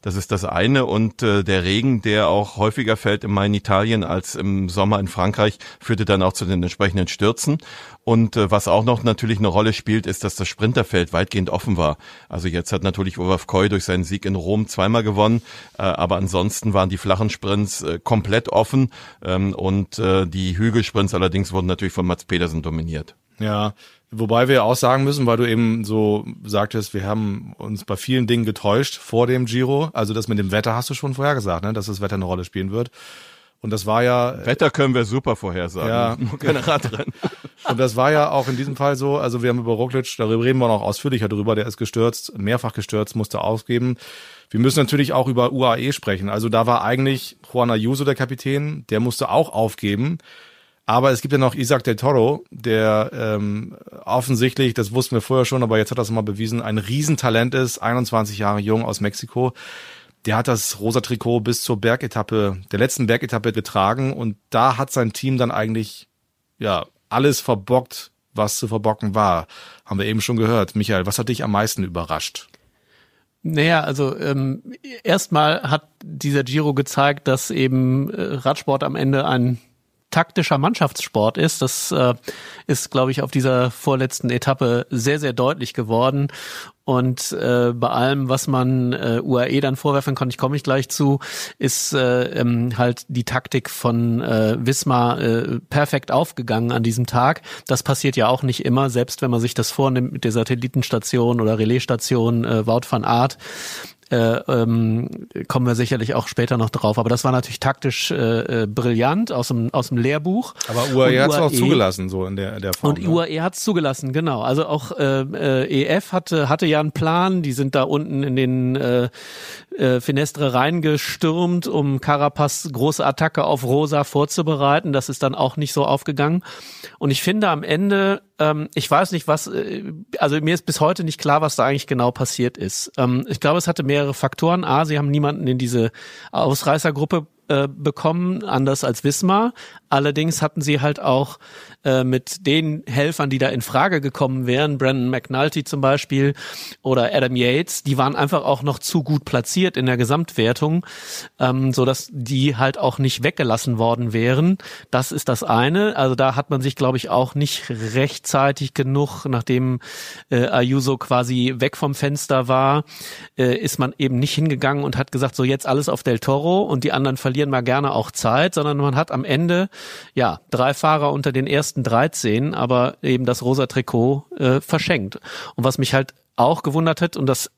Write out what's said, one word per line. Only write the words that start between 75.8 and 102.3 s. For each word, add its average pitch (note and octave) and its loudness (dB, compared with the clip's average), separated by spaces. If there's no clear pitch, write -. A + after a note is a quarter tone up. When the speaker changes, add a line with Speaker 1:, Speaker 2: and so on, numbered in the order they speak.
Speaker 3:
dieser C#3+ -2
Giro C#3+ 0
gezeigt, C#3 0
dass C3 0
eben, C3 2
äh, - -6
Radsport C3+ -2
am C3+ -4
Ende C3+ 2
ein B2 0
taktischer E3 0
Mannschaftssport C#3 0
ist. D#3+ 0
Das, - -2
äh, B2 2
ist, - -2
glaub C3 2
ich, C3 -2
auf C3+ -4
dieser B2+ 2
vorletzten C3 -2
Etappe B2 0
sehr, C#3 0
sehr C#3+ -2
deutlich B2+ -2
geworden. B2+ 2
Und, B2+ 0
äh, A#2+ 2
bei A#2+ 0
allem, C3 0
was C3 0
man, B2+ 0
äh, A#2+ -2
U B2+ 2
A B2 2
E C3+ 0
dann C3+ 0
vorwerfen C#3 0
kann, B2+ -2
ich B2 -6
komme C3+ -2
nicht C#3+ -4
gleich C3+ 0
zu, C#3 2
ist, - -2
äh, B2 2
ähm, A#2+ 0
halt B2 0
die B2 -2
Taktik - -2
von, A#2 0
äh, A2+ 2
Visma, A#2+ 2
äh, A#2 -2
perfekt C#3+ -2
aufgegangen A#2 -2
an A#2+ 0
diesem A#2 0
Tag. B2+ 2
Das B2+ 0
passiert C3+ 0
ja A2+ 4
auch B2+ 2
nicht B2+ -2
immer, C3 2
selbst B2 -2
wenn C3 0
man A#2+ 2
sich A#2 -2
das - -2
vornimmt B2+ 0
mit - -8
der A2+ 0
Satellitenstation A#2+ 0
oder G#2+ 2
Relaisstation, A#2 0